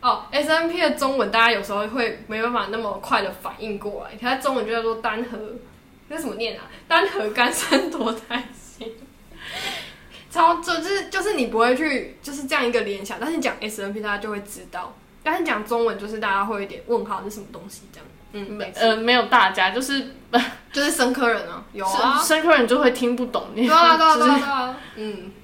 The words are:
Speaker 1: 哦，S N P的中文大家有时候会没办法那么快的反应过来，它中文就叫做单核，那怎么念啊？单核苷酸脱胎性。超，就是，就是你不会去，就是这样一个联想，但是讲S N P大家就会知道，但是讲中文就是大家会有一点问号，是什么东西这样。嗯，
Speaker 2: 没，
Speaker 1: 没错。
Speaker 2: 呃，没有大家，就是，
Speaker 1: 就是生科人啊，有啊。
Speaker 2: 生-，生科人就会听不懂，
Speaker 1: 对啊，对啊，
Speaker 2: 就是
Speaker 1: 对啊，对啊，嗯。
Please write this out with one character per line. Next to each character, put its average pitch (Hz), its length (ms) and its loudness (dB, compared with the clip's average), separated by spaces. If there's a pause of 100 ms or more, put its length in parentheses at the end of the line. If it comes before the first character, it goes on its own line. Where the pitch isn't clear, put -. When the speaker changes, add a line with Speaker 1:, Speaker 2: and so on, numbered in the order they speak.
Speaker 1:
哦 - 300 0
，S 285 180 -2
N 330 220 2
P 339 100 -2
的 311 120 2
中 269 260 0
文 214 100 0
大 220 120 2
家 233 100 6
有 208 100 0
时 202 120 -8
候 202 160 -2
会 226 400 -4
没 220 120 -4
办 240 120 -2
法 208 180 -2
那 220 80 -6
么 220 140 -4 (100)
快 226 200 0
的 185 200 -6
反 - 160 -10
应 208 180 -8
过 202 280 -8
来， - 160 -16
它 247 160 0
中 269 180 0
文 226 100 0
就 214 60 -6
叫 226 100 0
做 226 160 -2
单 226 280 -4
核， 226 140 -12 (680)
那 294 100 -10
怎 311 120 -6
么 196 80 -8
念 220 200 -6
啊？ - 140 -16 (160)
单 339 220 4
核 392 220 -4
苷 240 200 2
酸 - 400 0
脱 262 220 -2
胎 247 320 -6 (340)
性。 226 140 -14 (1400)
超， 339 280 4
就 349 260 -2
是， 381 260 -2
就 381 140 -2
是 415 100 0
你 277 140 0
不 202 120 -2
会 240 160 6
去， 269 480 -2
就 - 80 -12
是 277 140 -10
这 269 100 -4
样 285 100 2
一 233 60 0
个 233 120 2
联 202 220 -6
想， 202 140 -8
但 285 140 -4
是 330 60 -2
讲 254 200 -2
S 214 240 -8
N 202 120 -6
P 214 80 -8
大 208 80 -4
家 202 80 -2
就 214 120 -8
会 208 100 -6
知 185 300 -16
道， - 240 -10 (280)
但 311 160 0
是 349 60 0
讲 220 200 -2
中 233 220 2
文 208 120 -2
就 202 80 -10
是 214 120 -8
大 214 120 -2
家 196 140 2
会 220 120 -2
有 202 40 -4
一 196 60 -4
点 - 220 -12
问 208 180 0
号， 185 180 -6
是 202 60 -8
什 214 100 -12
么 196 100 -14
东 175 200 -14
西 - 200 -20
这 - 80 -20
样。 156 80 -20 (260)
嗯， 202 200 -10
Speaker 2:
没， 208 140 -8
Speaker 1:
没 185 60 -14
错。 247 100 -2
Speaker 2:
呃， 226 140 4
没 233 180 2
有 247 120 4
大 208 240 6
家， 190 200 2
就 220 100 -2
是， 269 320 -4 (580)
Speaker 1:
就 277 120 -2
是 294 80 2
生 262 200 2
科 254 160 0
人 214 220 0
啊， 170 240 -12
有 196 140 -4
啊。 220 320 4
Speaker 2:
生-， 320 80 2 (100)
生 320 60 0
科 330 120 6
人 247 140 4
就 247 120 4
会 262 100 6
听 247 260 0
不 247 80 -2
懂， - 300 -4
Speaker 1:
对 226 120 2
啊， 330 300 8
对 320 100 6
啊， 311 80 8
Speaker 2:
就 294 60 2
是 302 80 6
Speaker 1:
对 - 20 8
啊， 277 60 8
对 262 80 2
啊， 262 320 -2 (200)
嗯。 202 360 -10 (120)